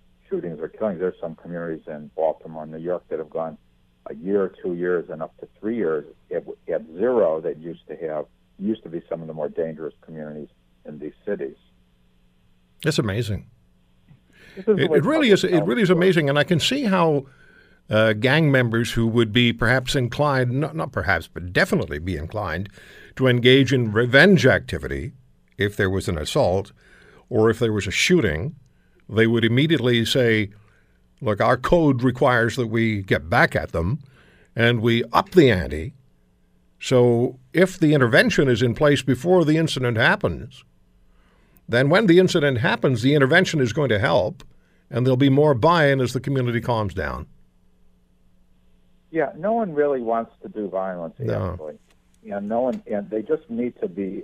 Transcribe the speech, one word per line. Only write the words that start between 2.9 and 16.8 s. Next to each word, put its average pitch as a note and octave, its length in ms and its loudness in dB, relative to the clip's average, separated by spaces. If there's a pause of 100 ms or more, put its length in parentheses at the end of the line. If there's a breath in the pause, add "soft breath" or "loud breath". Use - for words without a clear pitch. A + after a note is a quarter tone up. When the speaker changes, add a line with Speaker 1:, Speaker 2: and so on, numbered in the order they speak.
Speaker 1:
that D#2+ 100 -8
have D#2 120 -12
gone E2 280 -10 (480)
a - 80 -14
year, F#2+ 380 -2 (100)
two F2+ 120 -6
years, F2 360 -4
and D#2+ 120 -12
up - 160 -12
to - 100 -18 (100)
three A2+ 180 -6
years D#2+ 300 -4 (280)
at, E2 100 -6 (280)
at D#2 100 -4 (140)
zero G2 440 0
that D#2+ 180 -8
used E2 300 -16
to D2+ 80 -14
have, D2+ 300 -8 (320)
used G#2+ 240 -6
to - 60 -18
be E2 200 -10
some E2 120 -8
of D#2+ 60 -14
the D#2 80 -12
more D2+ 140 -6
dangerous D#2 520 -8
communities D2+ 480 -14 (380)
in D2+ 120 -18
these D2+ 140 -14 (140)
cities. F2+ 300 -8 (1300)
Speaker 2:
That's D#3 160 0
amazing. G#2 480 -4 (1120 loud breath)
Speaker 1:
This C#4+ 100 -10
is G#3+ 100 4
the C#3 80 2
Speaker 2:
It, F3+ 60 0
Speaker 1:
way D3+ 80 4
Speaker 2:
it C#3+ 60 2
really D4 240 2
Speaker 1:
public G#3 40 6
Speaker 2:
is, F#3 120 4
it F3+ 80 -2
Speaker 1:
health E3 160 2
Speaker 2:
really A#3+ 140 0
is F3 80 2
Speaker 1:
works. F3 80 4
Speaker 2:
amazing, E3+ 300 2
and C#3+ 100 2
I C#3+ 60 2
can E3+ 160 0
see C#4 240 -2